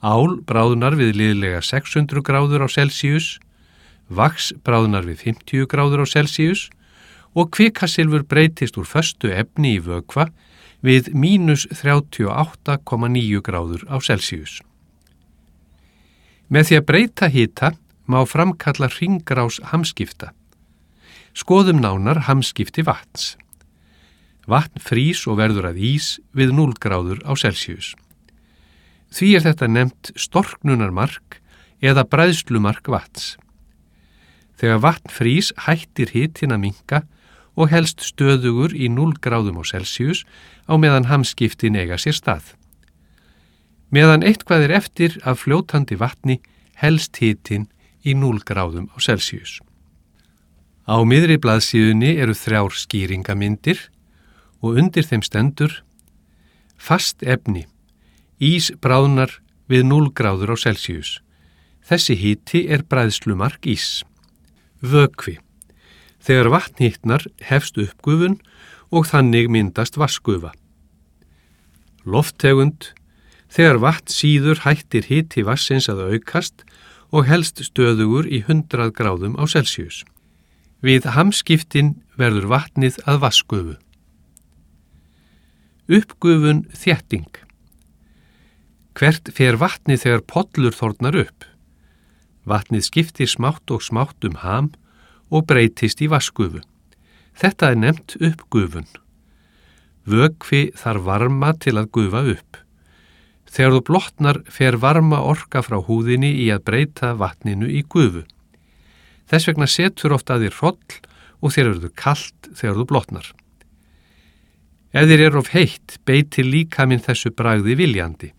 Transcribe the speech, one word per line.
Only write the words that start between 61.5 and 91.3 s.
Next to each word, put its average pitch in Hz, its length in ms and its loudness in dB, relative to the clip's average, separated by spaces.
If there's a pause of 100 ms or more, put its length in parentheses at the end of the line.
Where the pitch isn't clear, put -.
Þessi 170 320 0
hiti 104 540 -2
er 151 180 -2
bræðslumark 113 800 -2
ís.“ - 380 -6 (800)
Vökvi. 131 560 2 (880)
Þegar 127 240 4
vatn - 320 0
hitnar 117 440 0 (140)
hefst - 380 -2
uppgufun 160 600 -2 (500)
og 165 200 2
þannig 120 400 4
myndast 110 480 0
vatnsgufa. 98 540 -4 (1500)
Lofttegund. 135 880 0 (580)
Þegar 156 280 4
vatn 147 320 0
síður 147 560 2
hættir 139 400 0
hiti 156 400 -2
vatnsins 131 440 -2
að 98 200 -4
aukast - 560 -6 (480)
og 147 160 4
helst 160 320 0
stöðugur 120 640 0
í 123 200 -4
hundrað 135 520 -2
gráðum 101 400 -4
á 147 80 -2
Celsíus. - 560 -2 (800)
Við 131 320 4
hamskiptin 151 800 2 (240)
verður 107 320 0
vatnið 135 560 -2
að 143 160 2
vatnsgufu. 95 540 -2 (2000)
Uppgufun, 160 880 2
þétting. - 560 -4 (1700)
Hvert 156 320 2
fer 123 300 2
vatnið 147 420 0
þegar 120 240 2
pollur 143 480 -2
þornar 120 480 -2
upp? - 240 -10 (1000)